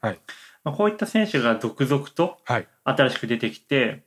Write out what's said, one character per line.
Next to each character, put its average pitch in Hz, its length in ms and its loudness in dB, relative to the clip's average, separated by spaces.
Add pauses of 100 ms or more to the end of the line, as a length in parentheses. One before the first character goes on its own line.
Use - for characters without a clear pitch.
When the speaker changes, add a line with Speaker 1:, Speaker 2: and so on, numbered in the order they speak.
Speaker 1:
は 110 100 -4
い。 92 80 -8 (460)
Speaker 2:
ま 147 80 -2
あ、 - 20 -4
こ 208 120 2
う - 20 6
い 208 60 -2
っ - 20 -12
た 214 100 -4
選 214 220 2
手 156 100 0
が 117 180 2
続 120 300 -2
々 139 220 0
と 175 360 -2
Speaker 1:
は 120 140 0
い。 - 80 -8 (160)
Speaker 2:
新 131 280 2
し - 80 -6
く - 100 -8
出 117 100 0
て 113 140 -4
き - 80 -18
て、 127 460 0